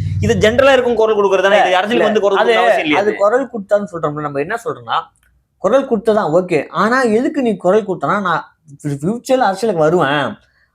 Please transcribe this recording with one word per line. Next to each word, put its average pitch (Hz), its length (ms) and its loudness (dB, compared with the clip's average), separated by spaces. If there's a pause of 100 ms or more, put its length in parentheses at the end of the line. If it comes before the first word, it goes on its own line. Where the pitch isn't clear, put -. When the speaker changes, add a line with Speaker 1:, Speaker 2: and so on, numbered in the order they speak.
(220)
Speaker 1:
இது 214 160 0
ஜெனரலா 240 360 2
இருக்கும் 240 260 0
குரல் 220 200 2
கொடுக்கறதானே, 196 400 2
இது 180 180 2
அரசியலுக்கு 208 340 0
வந்து 208 140 0
குரல் 196 140 2
Speaker 2:
அது, 226 80 2
Speaker 1:
கொடுக்கற 233 160 2
அவசியம் 180 240 2
இல்லையா 165 160 2
Speaker 2:
அது 208 80 0
Speaker 1:
இது? 196 100 -4
Speaker 2:
குரல் 240 260 0
கொடுத்தான்னு 208 440 -4
சொல்றோம்ல, 151 340 -6
நம்ம 143 160 -4
என்ன 202 160 -4
சொல்றோம்னா 127 400 -6 (640)
குரல் 269 240 2
கொடுத்ததான் 202 460 0
ஓகே, 180 280 2 (120)
ஆனா 214 240 0 (140)
எதுக்கு 277 300 0
நீ 226 160 0
குரல் 196 300 0
கொடுத்தனா 175 340 -2
நான் 170 200 -2 (360)
ஃபியூச்சர்ல 208 720 -2
அரசியலுக்கு 190 360 0
வருவேன், 147 440 0 (480)